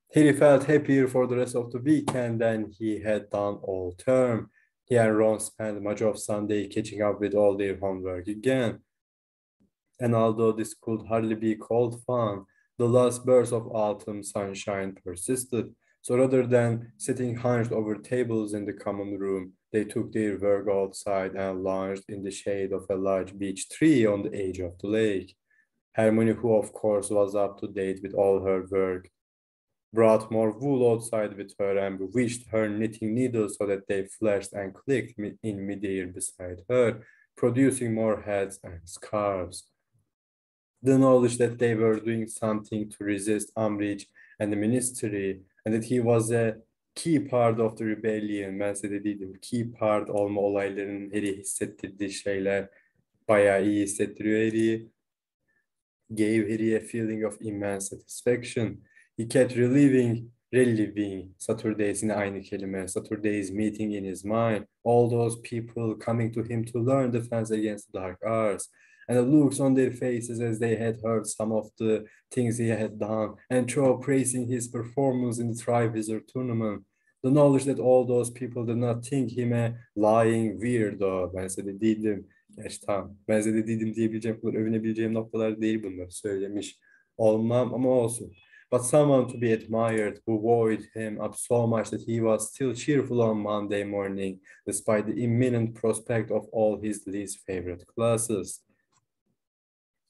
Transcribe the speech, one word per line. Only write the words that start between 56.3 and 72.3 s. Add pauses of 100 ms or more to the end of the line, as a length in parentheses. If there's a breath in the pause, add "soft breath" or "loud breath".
Harry
a
feeling
of
immense
satisfaction. (340 soft breath)
He
kept
reliving, (240)
reliving,
Saturdays
yine
aynı
kelime,
Saturday's
meeting
in
his
mind, (180)
all
those
people
coming
to
him
to
learn
defense
against
the
dark
arts, (400 soft breath)
and
the
looks
on
their
faces
as
they
had
heard
some
of
the (260 loud breath)